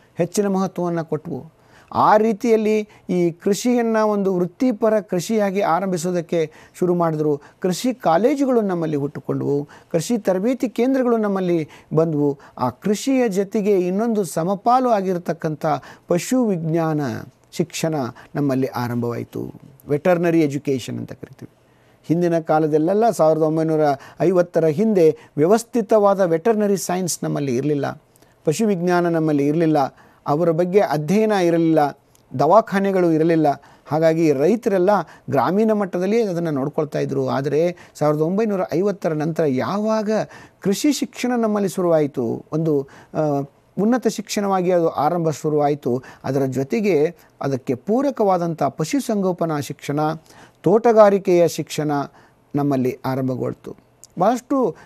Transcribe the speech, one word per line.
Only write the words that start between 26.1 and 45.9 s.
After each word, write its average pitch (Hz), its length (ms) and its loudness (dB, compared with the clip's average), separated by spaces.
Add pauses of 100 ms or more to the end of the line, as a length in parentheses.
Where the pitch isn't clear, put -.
ವೆಟರ್ನರಿ 196 580 0
ಸೈನ್ಸ್ 180 460 -4
ನಮ್ಮಲ್ಲಿ 147 320 -2
ಇರಲಿಲ್ಲ, 135 460 -2 (440)
ಪಶು 160 200 0
ವಿಜ್ಞಾನ 175 420 2
ನಮ್ಮಲ್ಲಿ 156 400 2
ಇರಲಿಲ್ಲ, 156 300 2 (500)
ಅವರ 165 240 2
ಬಗ್ಗೆ 180 280 2
ಅಧ್ಯಯನ 185 520 2
ಇರಲಿಲ್ಲ, 170 480 2 (600)
ದವಾಖಾನೆಗಳು 180 720 2
ಇರಲಿಲ್ಲ. 156 500 2 (260)
ಹಾಗಾಗಿ 160 460 2
ರೈತರೆಲ್ಲ 180 560 2 (400)
ಗ್ರಾಮೀಣ 165 420 2
ಮಟ್ಟದಲ್ಲಿ 202 520 0
ಅದನ್ನು 170 280 -4
ನೋಡ್ಕೊಳ್ತಾ 147 480 -4
ಇದ್ರು. 135 300 -2
ಆದರೆ 143 680 -2
ಸಾವಿರದ 151 220 2
ಒಂಬೈನೂರ 196 400 0 (120)
ಐವತ್ತರ 185 400 -2
ನಂತರ 156 320 -2
ಯಾವಾಗ 208 640 -2 (480)
ಕೃಷಿ 202 340 0
ಶಿಕ್ಷಣ 247 380 -6 (100)
ನಮ್ಮಲ್ಲಿ 208 280 0
ಶುರುವಾಯಿತು, 151 840 0
ಒಂದು, 151 360 0 (260)
ಆ, - 60 -4 (600)
ಉನ್ನತ 233 280 0
ಶಿಕ್ಷಣವಾಗಿ 196 640 -2
ಅದು 170 180 2
ಆರಂಭ 160 400 -2
ಶುರುವಾಯಿತು, 147 720 -2 (200)